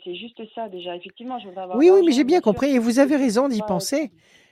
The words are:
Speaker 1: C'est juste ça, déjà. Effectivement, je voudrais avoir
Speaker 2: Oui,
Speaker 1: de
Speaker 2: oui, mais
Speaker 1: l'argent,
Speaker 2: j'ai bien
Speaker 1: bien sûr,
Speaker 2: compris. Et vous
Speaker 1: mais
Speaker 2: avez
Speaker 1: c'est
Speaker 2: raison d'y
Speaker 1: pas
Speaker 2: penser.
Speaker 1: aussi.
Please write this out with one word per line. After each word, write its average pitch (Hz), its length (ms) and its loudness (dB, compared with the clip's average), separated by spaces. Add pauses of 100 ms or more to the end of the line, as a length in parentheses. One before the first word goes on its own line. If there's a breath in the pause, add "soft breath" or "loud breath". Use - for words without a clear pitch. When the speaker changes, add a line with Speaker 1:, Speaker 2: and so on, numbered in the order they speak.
Speaker 1:
C'est 180 120 -12
juste 226 240 -18 (140)
ça, 226 140 -10
déjà. 180 280 -12
Effectivement, 233 420 -14
je 202 100 -16
voudrais 185 140 -14
avoir 185 160 -6
Speaker 2:
Oui, 311 80 4
Speaker 1:
de 370 60 8
Speaker 2:
oui, 392 80 8
mais 339 60 2
Speaker 1:
l'argent, 262 100 4
Speaker 2:
j'ai 285 80 2
bien 330 140 2
Speaker 1:
bien - 0 -
sûr, - 60 -2
Speaker 2:
compris. 240 300 0
Et 254 40 4
vous 226 160 0
Speaker 1:
mais 247 40 2
Speaker 2:
avez 277 180 4
Speaker 1:
c'est 262 60 0
Speaker 2:
raison 254 260 0
d'y 220 120 -2
Speaker 1:
pas 214 60 -6
Speaker 2:
penser. 196 300 -2
Speaker 1:
aussi. 294 140 -4 (420 soft breath)